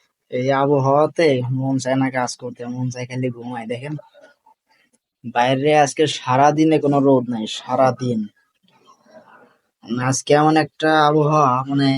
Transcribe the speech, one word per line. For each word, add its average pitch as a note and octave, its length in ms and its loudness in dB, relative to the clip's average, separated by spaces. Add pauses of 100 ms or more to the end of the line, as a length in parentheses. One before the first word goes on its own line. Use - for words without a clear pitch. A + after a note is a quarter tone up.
(380)
এই B2+ 80 -2 (160)
আবহাওয়াতে C#3+ 680 2 (300)
মন C3+ 240 -2
চায় B2+ 200 0
না C3 140 0
কাজ B2 140 -2 (100)
করতে, B2 220 -14 (120)
মন B2+ 180 -6
চায় B2 160 -10
খালি B2+ 280 -4
ঘুমায়। A#2+ 360 -12
দেখেন, C3+ 220 -10 (1400)
বাইরে C3+ 360 0 (120)
আজকে D3 200 0 (140)
সারাদিনে D3 680 2
কোনো C#3+ 220 2
রোদ C3 180 4 (100)
নাই, A2 100 -6 (140)
সারাদিন। B2+ 640 0 (1600)
মানে, A#2+ 280 -6
আজকে B2+ 300 -2
এমন D#3 140 4 (100)
একটা D#3 260 -4 (180)
আবহাওয়া, D3+ 440 2 (180)
মানে, C#3 280 0